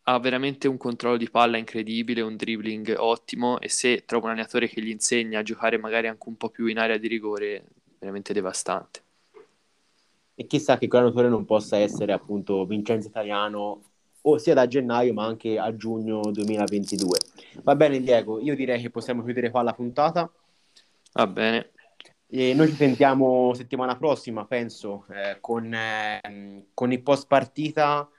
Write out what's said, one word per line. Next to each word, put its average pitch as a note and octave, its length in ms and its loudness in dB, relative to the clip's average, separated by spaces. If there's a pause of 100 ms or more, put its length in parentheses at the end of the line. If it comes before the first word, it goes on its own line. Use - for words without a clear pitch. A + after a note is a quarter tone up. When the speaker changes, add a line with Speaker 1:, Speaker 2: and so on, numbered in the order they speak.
Speaker 1:
ha B2+ 100 2
veramente C3 480 -2
un C3 100 0
controllo A#2+ 400 -2
di A#2 120 -4
palla A#2 280 4
incredibile, A2+ 640 -4
un A2 140 -4
dribbling A2 600 -4
ottimo, A#2+ 640 0
e - 100 -8
se - 360 0
trova A2+ 220 -2
un A2+ 60 -2
allenatore A2+ 360 -2
che - 120 -8
gli A2 80 -6
insegna A2 500 -2
a G#2+ 40 -2
giocare A2+ 340 0
magari A2 300 -2
anche A2+ 220 -8
un A2+ 80 -12
po' A2+ 120 -6
più A#2 180 -4
in A2 100 0
area A2+ 200 2
di A2 100 -4
rigore, G#2 580 -4 (340)
veramente G2 340 -10
devastante. - 680 -4 (1300)
Speaker 2:
E A#2+ 100 -12
chissà C3+ 320 2
che B2 100 -2
quell'allenatore B2 420 4
non G#2+ 160 2
possa G#2 320 2
essere G#2 360 0
appunto F#2+ 520 -2
Vincenzo G#2+ 420 -2
Italiano, G#2 760 -4 (400)
o D3 160 4
sia - 160 2
da B2+ 140 8
gennaio A#2+ 460 2
ma G#2+ 120 -2
anche A2+ 320 -2
a A2 180 -2
giugno A2 460 -4 (100)
duemilaventidue. G2+ 840 0 (460)
Va C#3+ 120 4
bene C#3+ 260 4
Diego, A2+ 380 2
io C#3+ 160 -2
direi B2 260 -2
che A#2+ 80 -8
possiamo A#2 340 -6
chiudere A#2+ 260 -4
qua A#2+ 120 0
la A#2 120 0
puntata. D#3 580 0 (840)
Speaker 1:
Va A2+ 140 2
bene. A2 440 -2 (580)
Speaker 2:
E B2+ 240 2
noi D#3 140 8
ci D3+ 80 2
sentiamo C3 760 4
settimana B2+ 440 -4
prossima, B2 480 -2
penso, A2 640 -6
eh, G2+ 300 -6
con, A#2 340 -4
ehm, G#2 1000 -6
con B2 180 0
il B2 100 -2
post C#3 260 0
partita D3 920 0